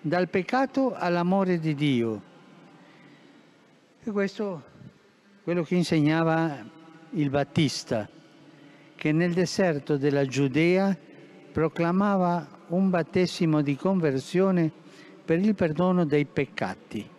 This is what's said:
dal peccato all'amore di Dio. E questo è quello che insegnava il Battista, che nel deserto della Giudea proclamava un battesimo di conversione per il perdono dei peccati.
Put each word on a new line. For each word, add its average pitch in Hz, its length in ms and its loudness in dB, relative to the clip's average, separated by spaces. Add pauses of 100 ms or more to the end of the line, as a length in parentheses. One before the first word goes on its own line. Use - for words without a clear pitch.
dal 175 280 -2
peccato 254 640 -2
all'amore 180 640 0
di 156 160 -2
Dio. 117 480 0 (1800)
E 233 80 -8
questo 196 460 -4
è - 880 -20
quello 175 180 -2
che 180 140 -2
insegnava 160 880 2 (460)
il 147 200 -2
Battista, 135 800 -2 (840)
che - 180 -2
nel 170 200 2
deserto 165 640 0
della 139 280 2
Giudea 156 720 2 (560)
proclamava 175 1040 0 (120)
un 185 220 0
battesimo 170 720 0
di 139 140 0
conversione 175 920 0 (540)
per 165 140 2
il 208 160 2
perdono 180 500 2
dei 147 200 2
peccati. - 840 -6 (100)